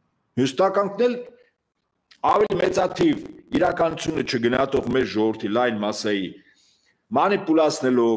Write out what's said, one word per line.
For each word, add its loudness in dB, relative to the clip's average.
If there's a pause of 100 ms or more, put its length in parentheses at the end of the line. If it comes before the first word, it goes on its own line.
(360)
Հյուս 0
տականքն 2
էլ 0 (1080)
ավելի 2
մեծաթիվ 0 (340)
իրականությունը -2
չգնահատող 0
մեր 0
ժողովրդի -2
լայն -2
մասայի -4 (840)
մանիպուլացնելով, 2